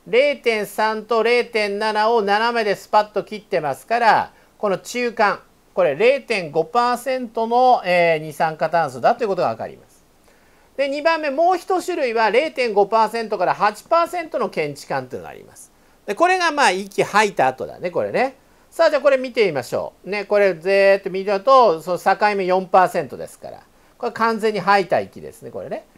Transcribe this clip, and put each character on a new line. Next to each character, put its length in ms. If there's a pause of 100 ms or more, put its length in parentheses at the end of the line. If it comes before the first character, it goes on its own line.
零 300
点 320
三 380
と 180
零 220
点 340
七 320
を 100
斜 340
め 80
で 120
ス 140
パ 100
ッ 120
と 120
切 140
っ 80
て 140
ま 140
す 140
か 100
ら、 360 (260)
こ 100
の 80
中 360
間、 260 (340)
こ 100
れ 120
零 260
点 300
五 140
パ 280
ー 40
セ 200
ン 120
ト 180
の、 360
え 320
ー、 40
二 120
酸 260
化 120
炭 220
素 100
だ 140
と 80
い 20
う 20
こ 80
と 60
が 60
わ 80
か 120
り 80
ま 140
す。 140 (720)
で、 100
二 140
番 180
目、 120
も 220
う 40
一 240
種 160
類 160
は 160
零 220
点 220
五 120
パ 200
ー 60
セ 120
ン 60
ト 80
か 80
ら 100
八 300
パ 180
ー 40
セ 140
ン 80
ト 80
の 120
検 300
知 60
管 220
と 80
い 20
う 20
の 40
が 60
あ 40
り 100
ま 120
す。 160 (340)
で、 100
こ 120
れ 100
が 140
ま 140
あ、 60
息 320
吐 260
い 40
た 140
後 180
だ 140
ね、 100
こ 140
れ 80
ね。 240 (340)
さ 160
あ、 40
じ 60
ゃ 40
あ 20
こ 80
れ 80
見 160
て 120
み 60
ま 120
し 120
ょ 180 (120)
う。 40
ね、 160
こ 140
れ 140
ず 140
ー 320
っ 20
と 80
見 140
る 180
と、 400
そ 120
の 60
境 360
目 100
四 220
パ 160
ー 60
セ 120
ン 80
ト 80
で 100
す 120
か 100
ら。 140 (340)
こ 100
れ 40
完 280
全 140
に 60
吐 240
い 40
た 120
息 220
で 100
す 100
ね、 80
こ 120
れ 80
ね。 160 (120)